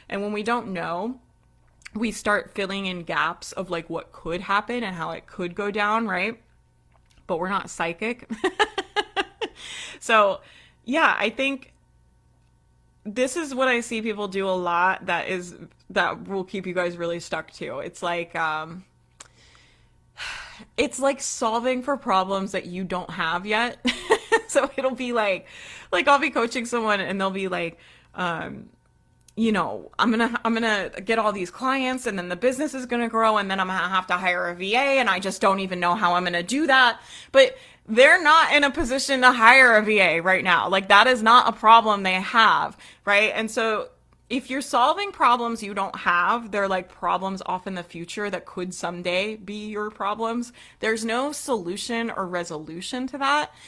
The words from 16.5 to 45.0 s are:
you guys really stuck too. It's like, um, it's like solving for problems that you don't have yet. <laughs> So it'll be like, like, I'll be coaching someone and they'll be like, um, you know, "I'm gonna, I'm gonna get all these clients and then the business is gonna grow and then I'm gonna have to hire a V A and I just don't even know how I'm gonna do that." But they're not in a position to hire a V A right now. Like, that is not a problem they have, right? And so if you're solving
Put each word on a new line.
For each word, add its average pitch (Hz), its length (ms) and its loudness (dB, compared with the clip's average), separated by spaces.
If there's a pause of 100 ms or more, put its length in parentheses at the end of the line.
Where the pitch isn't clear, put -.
you 180 80 -6
guys 175 240 -4
really 170 220 -6
stuck 160 320 -8
too. 139 280 -10
It's - 240 -12
like, 175 320 -4
um, 160 480 -6 (1900)
it's 254 220 -2
like 277 220 0
solving 247 640 -2
for 277 140 -2
problems 196 560 -2
that 196 120 -4
you 180 180 -8
don't 180 260 -6
have 175 360 -4
yet. 233 400 -2
<laughs> 247 140 -2 (480)
So 269 300 2
it'll 262 140 0
be 247 220 -6
like, 202 340 -2 (440)
like, 339 160 0
I'll 285 120 6
be 294 100 0
coaching 240 360 -2
someone 220 340 0
and 190 200 -4
they'll 190 120 0
be 190 160 -4
like, 175 320 -6 (340)
um, 170 560 -6 (640)
you 220 160 2
know, 107 460 -2
"I'm 226 140 4
gonna, 226 340 0
I'm 226 80 0
gonna 220 380 -2 (120)
get 226 140 0
all 214 140 2
these 190 180 -6
clients 262 560 -4
and 202 140 -4
then 180 100 -6
the 180 60 -6
business 262 400 -2
is 254 100 -8
gonna 240 240 -2
grow 220 280 2
and 196 120 -2
then 190 100 -2
I'm 185 60 0
gonna 185 240 -2
have 185 180 -2
to 180 60 -2
hire 180 360 -2
a 175 60 -8
V 190 200 -4
A 269 240 2
and 220 100 2
I 185 80 2
just 190 240 -6
don't 196 180 4
even 185 200 -4
know 175 160 2
how 180 180 2
I'm 180 100 2
gonna 175 200 -2
do 277 240 -2
that." 254 320 6 (320)
But 262 260 6 (300)
they're 285 340 8
not 311 320 6
in 294 100 4
a 285 60 4
position 269 520 -2
to 254 100 8
hire 247 440 8
a 214 80 6
V 214 160 2
A 170 200 4
right 180 240 2
now. 170 260 2
Like, 190 200 0
that 208 180 10
is 247 160 2
not 233 260 6
a 220 80 -2
problem 214 460 6
they 185 100 0
have, 185 640 2 (280)
right? 202 280 4
And 220 160 -4
so 220 400 -2 (400)
if 240 200 -4
you're 269 120 -4
solving 311 500 0